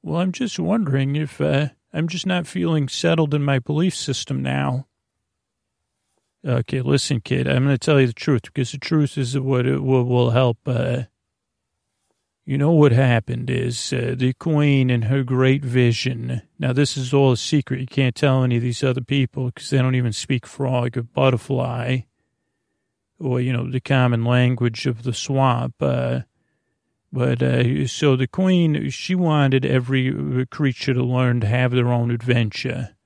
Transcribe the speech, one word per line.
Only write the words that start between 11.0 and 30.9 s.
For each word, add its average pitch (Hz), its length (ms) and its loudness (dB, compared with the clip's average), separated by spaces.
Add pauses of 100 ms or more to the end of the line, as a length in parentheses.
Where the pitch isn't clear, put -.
you 139 120 -4
know 147 140 2
what 147 220 6
happened 123 580 2
is, 120 420 -4
uh, 127 240 -4
the 127 160 0
Queen 147 560 2
and 120 140 0
her 135 180 0
great 131 420 2
vision. 123 800 0 (160)
Now, 127 160 -2
this 139 240 0
is 127 160 -4
all 139 200 6
a 113 40 0
secret. 135 440 -2
You 131 40 -6
can't 127 300 0
tell 131 280 2
any 123 120 2
of 117 80 0
these 123 200 -2
other 127 180 0
people 131 500 -2
'cause - 180 -16
they 139 80 2
don't 127 160 2
even 123 200 0
speak - 340 -4
frog 127 500 -2
or 117 60 -4
butterfly 123 960 0 (1200)
or, 127 200 -2
you 123 140 -2
know, 120 160 -4
the 127 120 -4
common 123 440 2
language 123 600 2
of 117 160 -4
the 120 100 -4
swamp. 127 680 0
Uh, 123 420 -2 (920)
but, 123 300 0
uh, 127 420 0
so 135 300 2
the 127 100 0
Queen, 170 640 0
she - 240 -6
wanted 147 500 2
every, 131 460 0
uh, 131 400 -2
creature 135 460 -2